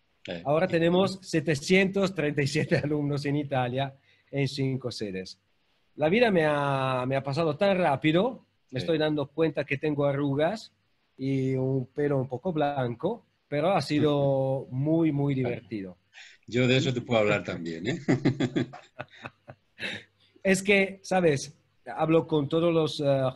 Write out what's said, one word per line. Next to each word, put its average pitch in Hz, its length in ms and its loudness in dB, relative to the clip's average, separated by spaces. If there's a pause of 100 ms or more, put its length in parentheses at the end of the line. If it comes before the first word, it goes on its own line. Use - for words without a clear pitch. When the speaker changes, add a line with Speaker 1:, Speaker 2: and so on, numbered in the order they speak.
(260)
Speaker 1:
Sí. 90 80 -8 (120)
Speaker 2:
Ahora 160 220 2
tenemos 180 540 2
setecientos 185 960 2
treinta 147 260 -2
y 139 60 0
siete 147 300 0
alumnos 143 480 -2
en 143 100 0
Italia, 135 580 -2 (380)
en 139 160 0
cinco 135 440 -4
sedes. 95 480 -8 (560)
La 147 120 0
vida 226 220 4
me 170 160 4
ha, 139 600 0
me 135 80 -2
ha 135 80 -2
pasado 143 340 -2
tan 196 220 2
rápido, 165 640 0 (240)
me 127 100 -6
Speaker 1:
Sí. - 40 -4
Speaker 2:
estoy 165 160 0
dando 151 280 0
cuenta 156 380 -2
que 139 140 -2
tengo 147 260 0
arrugas 143 640 -2 (460)
y 131 380 -2
un 131 320 -2
pelo 143 320 -2
un 127 80 -4
poco 147 260 -6
blanco, 143 720 -2 (220)
pero 151 240 0
ha 180 100 2
sido 139 840 0
Speaker 1:
<laughs> - 40 -14
Speaker 2:
muy, 156 400 2
muy 143 220 0
Speaker 1:
Claro. 127 160 0
Speaker 2:
divertido. 107 480 -8 (480)
Speaker 1:
Yo 123 220 2
de 127 100 6
eso 131 160 0
te 120 80 -4
puedo 117 200 2
hablar 104 220 2
también, 85 440 -8
¿eh? 170 200 -4
<laughs> 131 640 0 (1700)
Speaker 2:
Es 190 200 2
que, 190 380 2
¿sabes? 170 560 0 (280)
Hablo 160 420 0
con 151 200 0
todos 165 260 0
los, 156 260 0
eh, 135 360 2